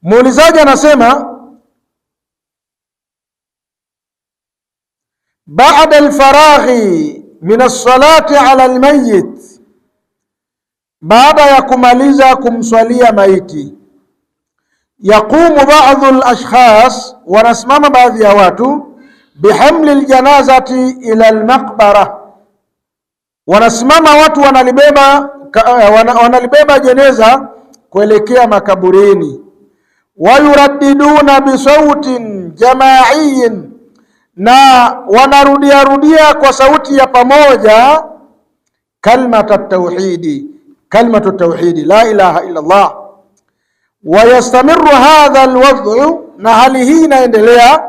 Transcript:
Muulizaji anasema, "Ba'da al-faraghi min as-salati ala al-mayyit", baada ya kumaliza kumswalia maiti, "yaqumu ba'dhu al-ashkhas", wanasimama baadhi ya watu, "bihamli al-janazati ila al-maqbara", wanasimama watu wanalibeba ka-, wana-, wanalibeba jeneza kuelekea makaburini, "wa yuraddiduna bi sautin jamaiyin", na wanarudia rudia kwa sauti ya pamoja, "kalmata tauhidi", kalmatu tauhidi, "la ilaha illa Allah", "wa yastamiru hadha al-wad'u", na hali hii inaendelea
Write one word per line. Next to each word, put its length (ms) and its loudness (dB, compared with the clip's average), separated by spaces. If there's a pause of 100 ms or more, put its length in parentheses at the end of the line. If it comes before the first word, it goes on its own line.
Muulizaji 560 0
anasema, 760 0 (4000)
"Ba'da 560 0
al-faraghi 1200 0 (200)
min 180 -2
as-salati 760 0
ala 280 2
al-mayyit", 760 -2 (1600)
baada 460 -2
ya 160 2
kumaliza 760 0
kumswalia 760 -2
maiti, 600 -4 (1200)
"yaqumu 720 0
ba'dhu 360 2
al-ashkhas", 1080 0 (120)
wanasimama 640 0
baadhi 320 0
ya 120 2
watu, 640 -2 (360)
"bihamli 560 0
al-janazati 1000 0
ila 380 -2
al-maqbara", 880 -2 (1300)
wanasimama 680 0
watu 260 2
wanalibeba 880 2 (200)
ka-, 220 0
wana-, 420 2
wanalibeba 640 0
jeneza 680 0 (420)
kuelekea 580 0
makaburini, 920 -2 (760)
"wa 220 0
yuraddiduna 1000 0
bi 180 -2
sautin 960 -2
jamaiyin", 1200 0 (600)
na 160 -2 (560)
wanarudia 760 2
rudia 500 2
kwa 180 0
sauti 440 0
ya 100 2
pamoja, 1000 2 (960)
"kalmata 580 0
tauhidi", 880 -6 (420)
kalmatu 440 -2
tauhidi, 520 -4
"la 260 0
ilaha 340 -2
illa 160 -10
Allah", 340 -2 (1120)
"wa 200 0
yastamiru 640 0
hadha 560 2
al-wad'u", 840 -2 (140)
na 160 -4
hali 300 0
hii 200 2
inaendelea 840 2